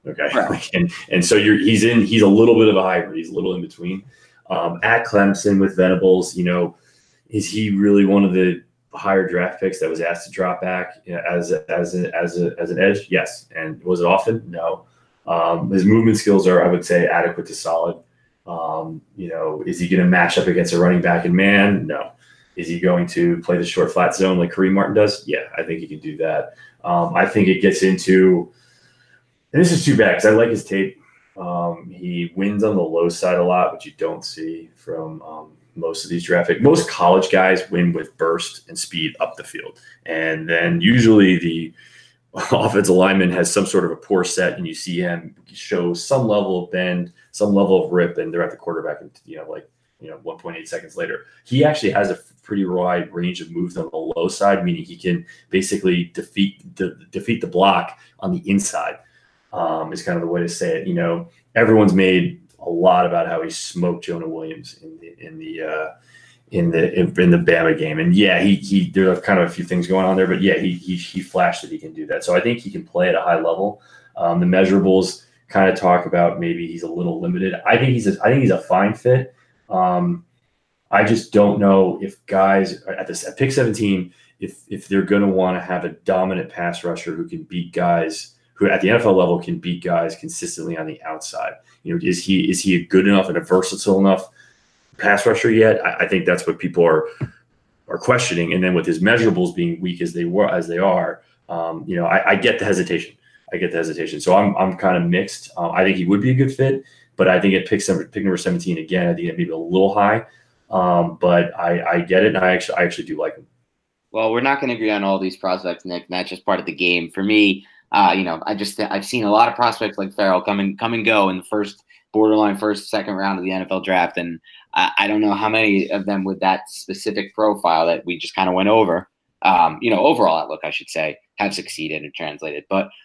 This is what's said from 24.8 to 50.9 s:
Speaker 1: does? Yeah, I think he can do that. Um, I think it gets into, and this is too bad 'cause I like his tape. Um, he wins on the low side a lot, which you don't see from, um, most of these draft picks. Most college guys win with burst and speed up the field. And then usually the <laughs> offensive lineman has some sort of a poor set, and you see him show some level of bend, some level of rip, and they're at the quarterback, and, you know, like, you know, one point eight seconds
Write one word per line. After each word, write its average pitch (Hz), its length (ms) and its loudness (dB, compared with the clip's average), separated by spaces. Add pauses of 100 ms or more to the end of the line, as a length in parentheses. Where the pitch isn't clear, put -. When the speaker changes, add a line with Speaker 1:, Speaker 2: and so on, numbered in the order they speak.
Speaker 1:
does? 104 300 2
Yeah, - 200 -4 (100)
I - 80 -4
think 80 160 -6
he 80 80 -12
can 78 120 -14
do 78 180 -10
that. 80 380 -4 (280)
Um, 85 320 -2
I 92 100 2
think 95 220 2
it 92 140 2
gets 95 220 2
into, 92 680 4 (1000)
and 147 80 4
this 175 100 6
is - 140 0
too 139 100 4
bad 104 200 4
'cause - 100 -2
I 110 60 8
like 113 180 6
his 104 160 -4
tape. 98 360 -4 (360)
Um, 87 520 -6
he 90 460 -8
wins 101 300 0
on 104 100 0
the 90 60 2
low 82 260 0
side 90 300 0
a 87 60 2
lot, 90 280 2
which - 140 -14
you - 120 -20
don't - 280 -6
see 165 500 -12
from, - 460 -12
um, 78 320 -20 (240)
most 80 260 -6
of - 60 -14
these 85 160 -4
draft 87 240 2
picks. 85 120 0
Most 151 280 6
college 92 420 2
guys 92 400 2
win 87 220 2
with 80 240 -8
burst 82 500 -4
and 85 100 -14
speed 78 440 -6
up - 160 -6
the - 60 -16
field. - 360 -16 (260)
And 80 440 -4
then 85 320 0
usually 107 560 6
the 82 360 -6 (600)
<laughs> - 180 -6
offensive 101 420 2
lineman 92 380 4
has 87 200 0
some 98 140 0
sort 90 200 0
of 82 60 -4
a 82 40 -6
poor 92 300 -2
set, 87 320 -4
and 87 100 -8
you 80 60 -10
see 87 260 -8
him 85 340 -6 (200)
show 87 400 -4
some 123 340 -2
level 95 380 0
of - 60 -14
bend, 90 420 -4 (180)
some 104 220 0
level 92 320 4
of 85 80 -6
rip, 85 240 2
and 80 160 -6
they're 85 100 -2
at - 80 -4
the - 60 -16
quarterback, 80 420 -8
and, - 120 -20 (140)
you 80 120 -18
know, - 120 -16
like, - 200 -16 (320)
you 80 80 -18
know, 76 140 -18
one 82 140 -12
point 85 200 -14
eight 78 100 -16
seconds 80 300 -12